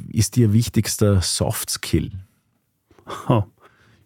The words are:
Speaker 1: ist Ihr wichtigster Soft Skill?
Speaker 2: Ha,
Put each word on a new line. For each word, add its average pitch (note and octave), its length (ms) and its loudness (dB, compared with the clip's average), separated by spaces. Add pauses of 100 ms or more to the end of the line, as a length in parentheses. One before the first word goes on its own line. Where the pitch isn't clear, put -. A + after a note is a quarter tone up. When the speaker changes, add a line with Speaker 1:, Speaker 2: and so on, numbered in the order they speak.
Speaker 1:
ist - 300 -2
Ihr G#2+ 160 4
wichtigster G#2+ 680 2
Soft - 480 -4
Skill? - 440 -4 (1160)
Speaker 2:
Ha, A#2 180 2 (600)